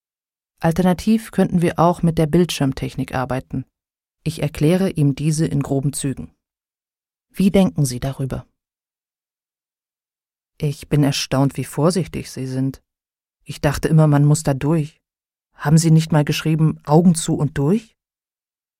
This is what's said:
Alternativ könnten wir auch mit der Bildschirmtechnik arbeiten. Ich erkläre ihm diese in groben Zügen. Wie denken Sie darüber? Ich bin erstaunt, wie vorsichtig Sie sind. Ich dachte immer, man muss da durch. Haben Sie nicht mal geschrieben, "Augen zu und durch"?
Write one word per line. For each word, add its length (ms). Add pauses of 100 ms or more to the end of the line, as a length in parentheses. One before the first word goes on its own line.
(600)
Alternativ 720
könnten 300
wir 180
auch 220
mit 160
der 100
Bildschirmtechnik 840
arbeiten. 520 (580)
Ich 180
erkläre 500
ihm 240
diese 300
in 160
groben 300
Zügen. 420 (960)
Wie 220
denken 340
Sie 140
darüber? 460 (2250)
Ich 280
bin 160
erstaunt, 540
wie 80
vorsichtig 640
Sie 160
sind. 340 (640)
Ich 160
dachte 280
immer, 200
man 160
muss 200
da 100
durch. 480 (520)
Haben 240
Sie 140
nicht 200
mal 120
geschrieben, 600
"Augen 300
zu 200
und 220
durch"? 400 (840)